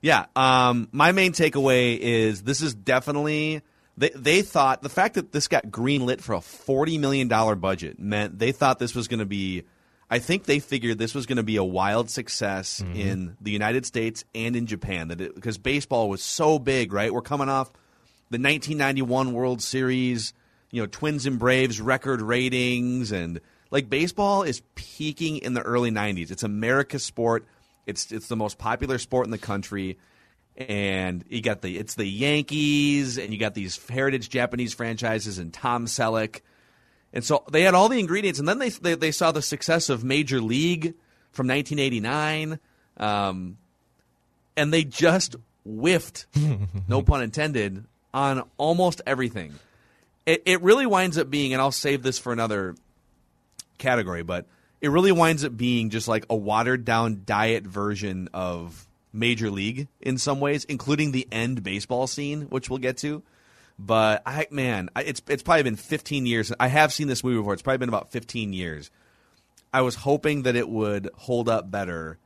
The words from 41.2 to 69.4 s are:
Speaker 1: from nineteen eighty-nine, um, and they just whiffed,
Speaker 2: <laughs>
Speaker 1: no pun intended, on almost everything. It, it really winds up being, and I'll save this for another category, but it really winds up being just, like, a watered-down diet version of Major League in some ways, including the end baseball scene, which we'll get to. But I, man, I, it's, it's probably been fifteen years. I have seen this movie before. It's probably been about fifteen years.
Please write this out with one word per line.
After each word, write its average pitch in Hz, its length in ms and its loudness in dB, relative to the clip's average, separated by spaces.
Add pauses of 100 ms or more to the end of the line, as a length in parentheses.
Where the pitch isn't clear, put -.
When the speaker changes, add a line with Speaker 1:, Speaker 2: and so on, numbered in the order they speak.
Speaker 1:
from 131 160 -4
nineteen 143 300 -2
eighty-nine, 151 800 -2 (400)
um, 98 600 -2 (1000)
and 151 160 0
they 165 100 4
just 165 520 2 (280)
whiffed, 127 600 0 (320)
Speaker 2:
<laughs> 95 300 -4
Speaker 1:
no 127 160 2
pun 143 180 6
intended, 110 640 -2 (300)
on 135 280 2 (140)
almost 170 480 2
everything. 113 480 -4 (720)
It, 165 220 2
it 185 160 4
really 240 240 8
winds 185 320 2
up 139 100 0
being, 139 240 0
and 131 80 2
I'll 135 100 4
save 139 300 0
this 127 160 -2
for 120 160 -4
another 107 400 -2 (1040)
category, 95 460 0
but 87 220 -6 (360)
it 151 80 0
really 185 220 6
winds 165 320 4
up 127 120 -4
being 120 340 2
just, 110 180 -4
like, 110 220 0
a 113 60 2
watered-down 113 880 0
diet 110 400 2
version 98 680 -4
of 87 540 -8 (260)
Major 113 360 0
League 110 380 -4 (140)
in 131 160 -2
some 135 220 -2
ways, 143 260 -2
including 147 460 -2
the 127 200 -2
end 117 320 -2
baseball 104 440 -4
scene, 143 360 -6
which 131 260 -6
we'll 131 100 -4
get 127 180 -2
to. 147 260 -6 (540)
But 107 480 2
I, 143 260 -4
man, 123 440 -2
I, 131 80 -2
it's, 143 240 -6
it's 143 160 -2
probably 165 200 4
been 120 120 0
fifteen 143 500 -4
years. 117 340 0
I 127 100 4
have 147 240 4
seen 151 140 -2
this 127 180 -2
movie 127 120 2
before. 104 160 0
It's 92 80 -6
probably 131 180 0
been 123 100 -2
about 107 220 -2
fifteen 110 420 -6
years. 82 360 -8 (840)